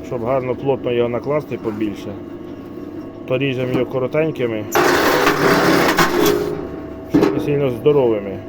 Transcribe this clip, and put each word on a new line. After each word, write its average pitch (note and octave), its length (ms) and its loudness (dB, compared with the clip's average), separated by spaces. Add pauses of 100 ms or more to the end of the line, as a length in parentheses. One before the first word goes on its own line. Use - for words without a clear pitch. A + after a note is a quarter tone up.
Щоб A#2+ 180 -6
гарно B2+ 300 0
плотно B2+ 380 0
його A#2+ 160 2
накласти B2+ 500 -2
побільше, G#2+ 540 -4 (1160)
то B2+ 100 0
ріжемо B2+ 340 -2
його B2+ 140 2
коротенькими, B2+ 760 -2 (2500)
щоб - 240 4
не - 60 0
сильно C#3+ 300 0
здоровими. A2 680 2 (100)